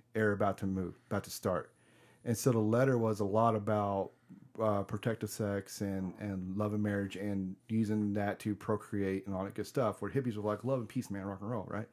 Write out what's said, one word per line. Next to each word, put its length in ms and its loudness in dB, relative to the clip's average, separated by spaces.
era 180 4
about 260 2
to 80 -2
move, 280 -2
about 140 0
to 60 -12
start. 420 -2
And 120 0
so 160 4
the 60 4
letter 400 4
was 220 2
a 40 0
lot 320 4
about, 540 2
uh, 220 4
protective 480 -4
sex 500 -2
and, 380 -2
and 380 -4
love 180 0
and 80 0
marriage 340 0
and 380 -2
using 460 2
that 260 -2
to 160 -2
procreate 680 -2
and 80 -4
all 100 -2
that 100 -8
good 120 -4
stuff, 360 0
where 80 -4
hippies 260 -2
were 60 -6
like, 220 0
"Love 160 0
and 80 -6
peace, 220 -4
man, 140 -4
rock 160 -6
and 100 -6
roll," 180 -4
right? 240 -4